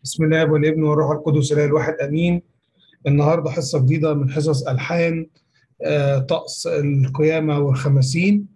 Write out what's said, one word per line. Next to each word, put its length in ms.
بسم 100
الله 280
والابن 320
والروح 280
القدس 400
الاله 140
الواحد 280
امين. 480
النهارده 420
حصه 300
جديده 340
من 180
حصص 360
الحان، 600
آه، 340
طقس 480
القيامه 920
والخمسين. 960